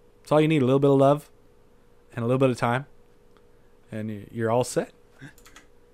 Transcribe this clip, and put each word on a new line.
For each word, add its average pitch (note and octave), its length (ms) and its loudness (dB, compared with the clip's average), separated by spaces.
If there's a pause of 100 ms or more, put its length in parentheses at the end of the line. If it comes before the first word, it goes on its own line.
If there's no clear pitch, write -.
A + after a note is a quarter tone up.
(220)
That's - 100 -4
all D3+ 80 4
you D#3 80 2
need, D#3 140 2
a A#2+ 40 2
little C3+ 140 2
bit C#3 100 2
of C#3 80 4
love C#3+ 320 2 (840)
and A#2 100 -6
a - 20 -4
little B2+ 120 0
bit C3 120 2
of A#2+ 80 -4
time, B2+ 280 -2 (1040)
and G#2+ 160 -10
y-, G#2 220 -14
you're A2+ 200 -4
all B2 140 0
set. - 280 -6 (1000)